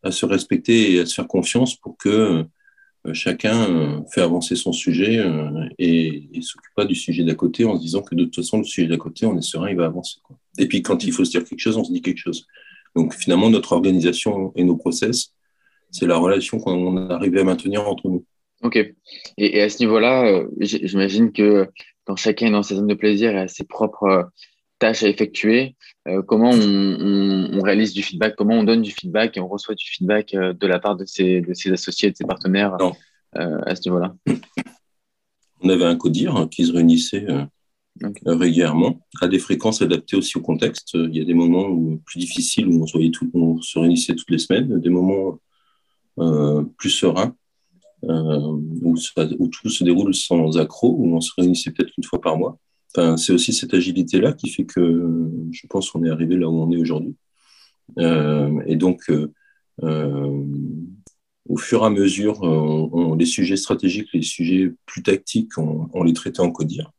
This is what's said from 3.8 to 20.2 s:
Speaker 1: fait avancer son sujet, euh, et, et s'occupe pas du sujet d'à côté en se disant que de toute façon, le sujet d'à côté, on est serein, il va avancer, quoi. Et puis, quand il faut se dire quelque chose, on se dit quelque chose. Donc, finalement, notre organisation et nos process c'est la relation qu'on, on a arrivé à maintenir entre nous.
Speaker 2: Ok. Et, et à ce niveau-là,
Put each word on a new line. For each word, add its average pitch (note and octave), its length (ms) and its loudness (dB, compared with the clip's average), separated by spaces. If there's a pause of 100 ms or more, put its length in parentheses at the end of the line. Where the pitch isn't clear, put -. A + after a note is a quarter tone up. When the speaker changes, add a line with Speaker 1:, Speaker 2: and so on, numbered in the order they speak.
Speaker 1:
fait - 80 0
avancer E2+ 340 0
son F2+ 180 -2
sujet, G2 460 0
euh, D#2 500 -2 (100)
et, E2 540 0
et E2 100 -8
s'occupe - 340 -16
pas G#2 80 0
du - 100 -2
sujet E2+ 300 -4
d'à D#2+ 100 0
côté F2+ 300 0
en G#2+ 120 0
se E2 40 -2
disant E2 220 -4
que - 120 -10
de F2 100 2
toute - 120 -6
façon, G2+ 220 -2
le G#2 60 0
sujet - 220 -2
d'à E2 120 0
côté, E2 280 -6
on G2 100 0
est D#2 60 -2
serein, F2+ 280 -6
il F#2 60 -2
va E2+ 100 2
avancer, - 360 -8
quoi. - 160 -20 (200)
Et C3 100 2
puis, - 140 -2
quand F#2 200 0
il F#2+ 100 -2
faut F#2 120 0
se - 60 -2
dire F2 140 -2
quelque - 140 -14
chose, A2+ 180 -2
on A2 80 0
se - 80 -6
dit - 100 -4
quelque C3+ 160 -4
chose. - 280 -8 (480)
Donc, E2 200 0
finalement, F#2+ 360 2
notre G#2 220 2
organisation F2+ 840 0
et F2+ 80 0
nos F2 140 4
process - 580 -4 (560)
c'est - 160 -2
la E2+ 100 4
relation F#2 420 0
qu'on, F#2+ 140 -4
on F2+ 240 0 (120)
a F2+ 60 -2
arrivé F#2 260 2
à F#2+ 40 4
maintenir G2 440 0
entre - 200 -4
nous. F2+ 160 -2 (380)
Speaker 2:
Ok. A#2 140 0
Et, F#2+ 180 0 (420)
et G#2 260 2
à G#2 60 4
ce G#2 120 -6
niveau-là, A#2+ 460 4